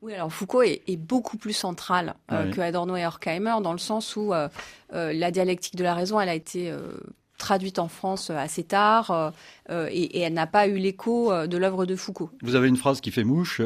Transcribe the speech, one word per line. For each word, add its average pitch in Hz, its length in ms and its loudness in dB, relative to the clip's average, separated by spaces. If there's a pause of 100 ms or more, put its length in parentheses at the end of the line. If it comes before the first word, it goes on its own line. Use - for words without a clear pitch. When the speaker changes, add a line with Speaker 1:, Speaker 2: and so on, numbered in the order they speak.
Speaker 1:
Oui, 214 120 -10
alors 165 180 -6
Foucault 247 300 2
est, 208 240 2
est 185 100 -2
beaucoup 220 420 -2
plus 208 160 -6
central, 180 600 -2 (180)
euh, 160 140 0
Speaker 2:
Oui. 95 60 0
Speaker 1:
que - 80 -2
Adorno 175 360 0
et 175 80 -2
Horkheimer, 175 580 -2
dans 190 100 -2
le 175 60 -4
sens 220 360 -4
où, 208 180 -2
euh, 151 160 0 (460)
euh, 165 180 -2
la 170 200 0
dialectique 180 440 0
de 180 60 -2
la 175 120 2
raison, 185 260 0
elle 190 80 0
a 170 80 0
été, 175 340 -6
euh, 143 220 -10 (460)
traduite 190 400 0
en 170 100 0
France, 190 400 -6
euh, 165 80 -4
assez 151 280 -4
tard, 208 460 4
euh, 160 200 0 (400)
euh, 165 200 -2
et, - 280 -2
et - 20 0
elle 165 140 0
n'a 160 120 0
pas 208 200 6
eu 196 100 2
l'écho, 208 560 2
euh, 165 140 2
de 175 100 -2
l'œuvre 185 300 2
de 185 100 -2
Foucault. 185 320 -8 (140)
Speaker 2:
Vous 123 120 0
avez 131 140 8
une 127 80 6
phrase 131 240 2
qui 107 100 -6
fait 113 140 2
mouche, « 156 420 2